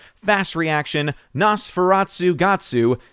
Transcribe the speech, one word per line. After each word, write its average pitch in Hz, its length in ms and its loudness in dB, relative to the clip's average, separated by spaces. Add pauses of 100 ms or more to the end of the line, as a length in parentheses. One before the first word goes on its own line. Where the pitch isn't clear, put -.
(160)
Fast 196 400 -2
Reaction, 151 580 -2 (200)
Nosferatu 185 1000 0
Gatsu, 127 640 0 (140)